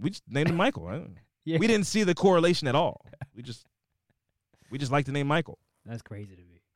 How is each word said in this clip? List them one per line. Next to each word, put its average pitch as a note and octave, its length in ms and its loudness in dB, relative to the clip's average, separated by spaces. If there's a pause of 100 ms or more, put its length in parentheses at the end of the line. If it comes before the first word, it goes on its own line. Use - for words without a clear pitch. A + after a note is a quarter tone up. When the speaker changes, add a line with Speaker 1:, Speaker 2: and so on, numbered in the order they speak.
Speaker 1:
we C#3+ 100 -4
just - 160 -14
named D3 220 0
him E3+ 80 0
Michael. F3+ 300 0
I F#2 60 -8
don't - 260 -12 (120)
Speaker 2:
<laughs> - 140 -20
Yeah. D#3+ 140 0
Speaker 1:
We G#3 80 2
didn't G#3+ 200 2
see G#3+ 160 0
the F3 120 2
correlation F3 520 4
at B2+ 80 0
all. D#3 300 -2 (300)
We B2 80 -16
just, B2 240 -16 (1040)
we C#3 80 -8
just C3+ 120 -4
like C#3 140 2
the C3+ 80 -8
name C#3+ 140 -2
Michael." D#3 320 -2 (260)
Speaker 2:
That's A2+ 160 -12
crazy G2+ 340 -16
to F2+ 60 -20
me. F2 220 -20 (140)